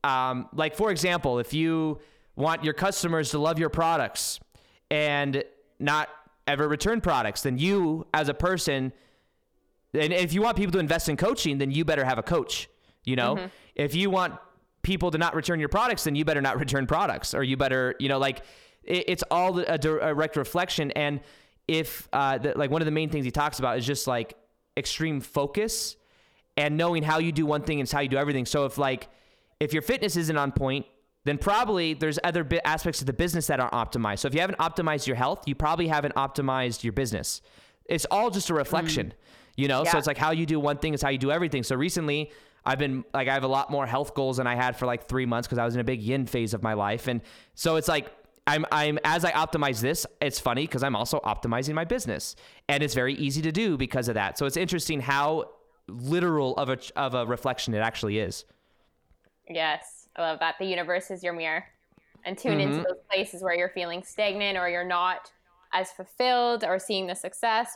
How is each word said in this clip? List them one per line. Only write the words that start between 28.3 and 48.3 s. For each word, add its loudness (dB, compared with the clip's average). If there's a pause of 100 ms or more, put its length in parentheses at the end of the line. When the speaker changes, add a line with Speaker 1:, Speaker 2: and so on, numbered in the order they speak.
Speaker 1:
So 2
if, -4
like, 0 (520)
if 0
your 2
fitness 0
isn't 2
on 2
point, 0 (380)
then 0
probably 2
there's 0
other 2
bi-, 2
aspects 0
of -4
the 0
business 0
that 2
aren't 0
optimized. 0
So -2
if -2
you 2
haven't -2
optimized 0
your 0
health, -2
you -2
probably 0
haven't 0
optimized -2
your -2
business. -2 (440)
It's 0
all 4
just -2
a 2
reflection, 0
Speaker 3:
Mm. -14 (440)
Speaker 1:
you 2
know? 2
So 4
Speaker 3:
Yeah. 6
Speaker 1:
it's 0
like, 0
how 2
you 0
do 2
one 2
thing -2
is -2
how 2
you 0
do 2
everything. 0
So -2
recently -2 (340)
I've 2
been, -2
like, 0
I 2
have 0
a 0
lot 0
more 0
health -2
goals 0
than 0
I 0
had 0
for, -2
like, -4
three 0
months -2
'cause -2
I 2
was 0
in 0
a 0
big -2
yin 0
phase -2
of -4
my 0
life. 0
And 0 (340)
so 2
it's 2
like, 2 (360)